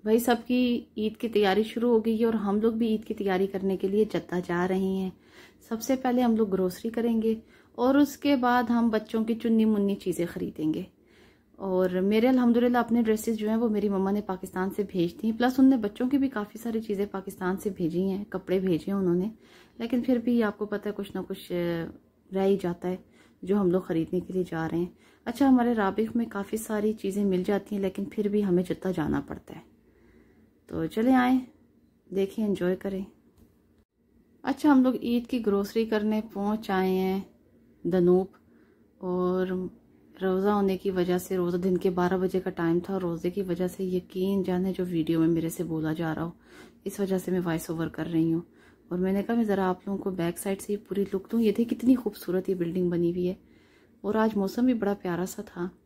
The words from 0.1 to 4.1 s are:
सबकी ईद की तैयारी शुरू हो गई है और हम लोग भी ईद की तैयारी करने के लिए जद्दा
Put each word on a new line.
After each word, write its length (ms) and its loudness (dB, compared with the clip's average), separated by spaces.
सबकी 680 0
ईद 180 -2
की 120 -6
तैयारी 360 2
शुरू 260 -2
हो 100 4
गई 160 0
है 100 2
और 120 2
हम 220 0
लोग 140 2
भी 140 0
ईद 160 0
की 100 -6
तैयारी 340 0
करने 280 -2
के 120 -2
लिए 180 4
जद्दा 360 -4